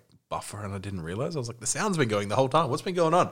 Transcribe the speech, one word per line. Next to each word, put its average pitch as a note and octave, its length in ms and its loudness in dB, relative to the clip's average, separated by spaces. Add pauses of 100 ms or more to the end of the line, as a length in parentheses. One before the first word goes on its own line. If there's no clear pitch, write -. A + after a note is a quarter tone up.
(300)
buffer D#2+ 340 -8
and G2 100 -6
I G2+ 60 -6
didn't F#2+ 220 -6
realize?" A2 340 -4
I D3 40 -4
was A#2+ 80 -6
like, A#2 120 -12
"The - 80 -6
sound's F#3 320 0
been B2 100 4
going G2+ 200 0
the G#2 60 0
whole C3+ 140 4
time. D#3+ 220 4
What's D#3 100 -2
been F#3 140 -4
going E3 180 4
on?" F3 180 4